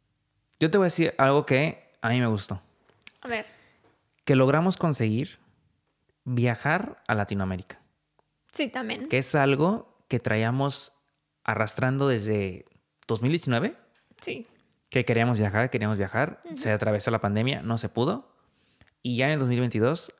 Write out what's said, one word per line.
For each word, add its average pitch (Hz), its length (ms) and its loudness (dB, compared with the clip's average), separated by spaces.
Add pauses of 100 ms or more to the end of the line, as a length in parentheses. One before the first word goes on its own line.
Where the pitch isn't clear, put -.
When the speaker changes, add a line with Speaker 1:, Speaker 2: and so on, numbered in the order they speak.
(600)
Speaker 1:
Yo 160 100 2
te 202 80 4
voy 190 60 4
a - 20 4
decir 165 320 0
algo 139 280 4
que 135 420 0 (140)
a 117 80 0
mí 123 100 2
me 123 60 2
gustó. 104 340 -2 (600)
Speaker 2:
A 262 80 -14
ver. 220 180 -6 (800)
Speaker 1:
Que 143 100 4
logramos 147 420 4
conseguir 123 640 0 (840)
viajar 123 840 0
a 113 80 -2
Latinoamérica. 98 680 -4 (720)
Speaker 2:
Sí, 285 160 -4
también. 240 400 -8
Speaker 1:
Que 131 100 0
es 131 160 -2
algo 147 760 0
que 123 100 0
traíamos 120 760 -2 (520)
arrastrando 127 640 0
desde 104 560 -2 (420)
dos 110 160 -2
mil 127 80 2
diecinueve. 160 460 -2 (440)
Speaker 2:
Sí. - 260 -10 (440)
Speaker 1:
Que 123 140 0
queríamos 117 340 2
viajar, 107 320 2
queríamos 110 280 0
viajar. 113 460 -2
Speaker 2:
Ujú. - 120 -14
Speaker 1:
Se - 160 -4
atravesó 107 380 0
la 113 100 2
pandemia, 110 420 0
no 113 160 -2
se 107 100 -6
pudo. 170 460 -4 (680)
Y 123 160 -4
ya 131 100 2
en 151 80 2
el 151 40 0
dos 131 100 0
mil 123 120 2
veintidós 120 600 0